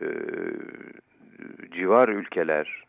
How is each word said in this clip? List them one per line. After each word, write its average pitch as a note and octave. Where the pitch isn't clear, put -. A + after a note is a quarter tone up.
e, D#2
civar F#2+
ülkeler D#2+